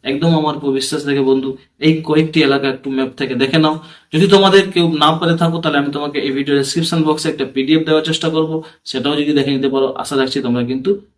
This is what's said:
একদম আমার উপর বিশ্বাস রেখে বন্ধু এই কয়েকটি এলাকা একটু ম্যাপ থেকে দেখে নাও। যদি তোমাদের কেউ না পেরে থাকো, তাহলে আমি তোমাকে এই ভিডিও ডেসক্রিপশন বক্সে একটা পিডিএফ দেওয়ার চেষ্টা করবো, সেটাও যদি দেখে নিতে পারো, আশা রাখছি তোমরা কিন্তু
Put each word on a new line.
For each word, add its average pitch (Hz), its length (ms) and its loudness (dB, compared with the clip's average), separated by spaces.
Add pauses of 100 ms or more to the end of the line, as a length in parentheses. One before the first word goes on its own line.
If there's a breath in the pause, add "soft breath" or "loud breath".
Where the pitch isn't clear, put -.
একদম 147 360 0
আমার 151 180 -2
উপর 143 120 -4 (100)
বিশ্বাস 143 280 -4
রেখে 135 220 0
বন্ধু 135 200 2 (360 loud breath)
এই 160 80 4 (140)
কয়েকটি 156 400 2
এলাকা 139 280 0
একটু 139 120 -12 (100)
ম্যাপ 131 220 -2
থেকে 131 160 -4
দেখে 135 280 0
নাও। 156 120 0 (380 loud breath)
যদি 165 200 4
তোমাদের 190 300 6 (100)
কেউ 175 120 2 (180)
না 151 60 6 (100)
পেরে 170 220 0
থাকো, 165 220 0
তাহলে 147 180 -2
আমি 143 160 -4
তোমাকে 147 200 -6 (100)
এই 135 100 -2
ভিডিও 139 220 0
ডেসক্রিপশন 165 480 -2
বক্সে 156 220 0
একটা 139 240 -4
পিডিএফ 143 340 2
দেওয়ার 156 220 2
চেষ্টা 160 260 -4
করবো, 160 200 0 (340 loud breath)
সেটাও 135 300 -4
যদি 147 180 -2
দেখে 139 180 0
নিতে 135 180 -2
পারো, 135 140 0 (140)
আশা - 200 -8
রাখছি 131 240 -2
তোমরা 123 240 0
কিন্তু 131 200 -2 (280)